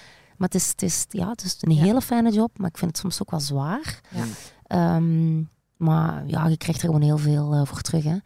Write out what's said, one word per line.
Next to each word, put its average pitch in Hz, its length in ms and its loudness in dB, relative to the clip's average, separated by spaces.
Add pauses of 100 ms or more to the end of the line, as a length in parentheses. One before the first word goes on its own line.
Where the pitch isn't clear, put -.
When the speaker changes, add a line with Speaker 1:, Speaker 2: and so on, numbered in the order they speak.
(360)
Speaker 1:
maar 185 120 0
het - 140 -4
is, - 60 -2
het - 140 -6
is, 180 260 -2
ja, 180 200 -4
het 233 160 -8
is 180 160 -6
een 165 140 4
Speaker 2:
Ja. 151 80 4
Speaker 1:
hele 214 180 4
fijne 233 300 2
job, 220 280 0
maar 190 100 -2
ik - 100 -8
vind 175 120 -2
het - 100 -8
soms 185 220 -4
ook - 80 -8
wel 165 100 -2
zwaar. 143 600 -4 (100)
Speaker 2:
Ja. 180 140 -6 (420)
Speaker 1:
Ehm, 165 760 2 (340)
maar 160 500 2
ja, 160 200 0
je 160 100 2
krijgt 156 240 -4
er 170 60 0
gewoon 151 160 2
heel 147 160 4
veel, 147 340 2
eh, 147 120 4
voor - 160 -6
terug, 160 240 -2
hè. 160 220 0